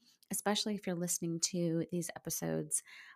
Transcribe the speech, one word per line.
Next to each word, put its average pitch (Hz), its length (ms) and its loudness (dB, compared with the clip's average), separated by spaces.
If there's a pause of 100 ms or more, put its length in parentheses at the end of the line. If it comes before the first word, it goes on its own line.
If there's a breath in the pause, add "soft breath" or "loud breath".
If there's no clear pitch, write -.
(300 soft breath)
especially 208 440 0
if 196 120 -6
you're 180 100 0
listening 170 440 0
to 170 500 2
these 175 240 -2
episodes, 160 680 -2 (340 loud breath)